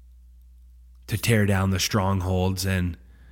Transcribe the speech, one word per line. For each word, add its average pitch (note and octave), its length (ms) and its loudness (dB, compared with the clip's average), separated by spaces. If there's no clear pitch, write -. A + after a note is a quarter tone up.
to A2 100 -4
tear G#2+ 280 2
down F#2+ 260 2
the F#2 80 0
strongholds F#2 840 0
and F2+ 300 -2